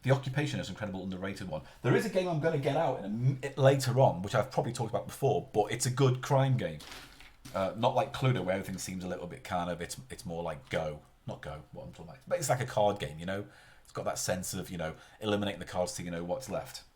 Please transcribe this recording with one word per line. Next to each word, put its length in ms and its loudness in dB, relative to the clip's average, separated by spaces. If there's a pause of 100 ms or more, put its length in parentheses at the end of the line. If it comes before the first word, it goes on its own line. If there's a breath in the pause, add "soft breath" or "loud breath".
The 100 4
Occupation 480 0
is 80 -4
an 60 -8
incredible 280 -6
underrated 460 -6
one. 140 -6 (200 loud breath)
There 140 6
is 100 4
a 20 0
game 200 0
I'm 120 0
gonna 180 2
get 180 2
out 240 2
in 40 -8
a 40 -6
m-, 320 0 (160)
later 440 6
on, 220 6
which 120 -4
I've 160 2
probably 220 0
talked 180 -4
about 160 -2
before, 460 0
but 200 2
it's 140 -2
a 40 2
good 320 4
crime 340 4
game. 220 -2 (760 loud breath)
Uh, 220 0
not 180 4
like 180 2
Cluedo, 320 2
where 100 2
everything 240 -4
seems 260 -8
a 40 -6
little 180 -6
bit 160 -10
kind 280 -2
of, 100 -4
it's, 160 -8 (140)
it's 160 -12
more 160 -6
like 280 -8
Go. 300 -2 (260)
Not 160 -10
Go, 140 -10 (160)
what 120 -14
I'm 80 -14
talking 140 -16
about. 120 -18 (100)
But 100 0
it's 100 -2
like 120 2
a 60 -2
card 320 4
game, 200 -6
you 80 -10
know? 180 -4 (380 loud breath)
It's 100 -20
got 120 -6
that 140 -2
sense 360 -2
of, 160 -6
you 80 -8
know, 140 -4 (280 loud breath)
eliminating 400 0
the 60 -8
cards 280 0
till 100 -6
you 60 -6
know 120 -4
what's 280 -4
left. 320 -6 (140)